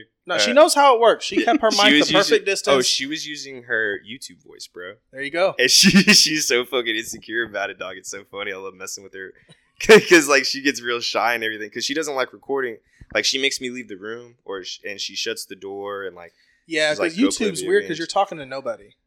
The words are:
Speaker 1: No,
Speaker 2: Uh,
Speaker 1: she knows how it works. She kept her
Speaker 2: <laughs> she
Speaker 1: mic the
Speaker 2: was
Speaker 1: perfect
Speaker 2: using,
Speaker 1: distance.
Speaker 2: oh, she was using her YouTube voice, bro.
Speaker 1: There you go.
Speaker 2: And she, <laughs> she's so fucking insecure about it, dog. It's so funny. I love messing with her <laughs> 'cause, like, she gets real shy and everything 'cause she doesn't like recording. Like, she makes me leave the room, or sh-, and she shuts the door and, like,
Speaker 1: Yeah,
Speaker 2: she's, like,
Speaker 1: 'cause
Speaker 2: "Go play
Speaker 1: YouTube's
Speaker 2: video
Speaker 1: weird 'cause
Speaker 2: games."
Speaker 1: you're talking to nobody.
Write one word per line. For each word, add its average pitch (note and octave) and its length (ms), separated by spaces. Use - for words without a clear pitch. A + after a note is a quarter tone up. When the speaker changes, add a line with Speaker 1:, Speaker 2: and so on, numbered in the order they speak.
Speaker 1:
No, F3+ 80
Speaker 2:
Uh, - 40
Speaker 1:
she - 140
knows D4+ 220
how C#4 220
it A3+ 40
works. G#3+ 240
She - 200
kept A3+ 180
her A3 80
Speaker 2:
<laughs> - 20
she G3+ 100
Speaker 1:
mic G#3 100
the D3+ 80
Speaker 2:
was - 120
Speaker 1:
perfect F#3+ 180
Speaker 2:
using, G#3 140
Speaker 1:
distance. F3+ 320
Speaker 2:
oh, C3 60
she C3+ 240
was D3+ 200
using C#3 380
her A2 400
YouTube G2+ 400
voice, - 220
bro. F2+ 280
Speaker 1:
There C3+ 100
you C#3 80
go. E3+ 260
Speaker 2:
And B2+ 140
she, - 200
<laughs> G3 240
she's D#3 340
so B2 160
fucking A#2 320
insecure A2+ 480
about G2+ 260
it, F#2 80
dog. F#2 180
It's F#2 140
so G2+ 140
funny. G2+ 280
I F#2 40
love F#2+ 180
messing F#2+ 300
with F#2+ 100
her F#2+ 180
<laughs> - 220
'cause, D#3+ 200
like, C#3 160
she C3+ 180
gets C3 200
real A#2+ 180
shy A2+ 340
and A2+ 100
everything G#2+ 260
'cause A#2 140
she C#3+ 100
doesn't D3+ 220
like B2+ 160
recording. B2 460
Like, G#2+ 100
she - 160
makes C3+ 200
me B2+ 100
leave B2 160
the G#2 100
room, A#2 380
or F#2+ 200
sh-, - 200
and G2 160
she - 140
shuts A2 300
the G2+ 120
door G2 480
and, F2 120
like, E2+ 160
Speaker 1:
Yeah, D#3 240
Speaker 2:
she's, D3+ 80
like, E3+ 140
Speaker 1:
'cause F3 80
Speaker 2:
"Go C4 100
play A3 200
Speaker 1:
YouTube's F3 100
Speaker 2:
video D#3+ 80
Speaker 1:
weird G3+ 160
'cause F#3+ 60
Speaker 2:
games." D#3 80
Speaker 1:
you're E3 100
talking G3 300
to C#3 80
nobody. A#2 440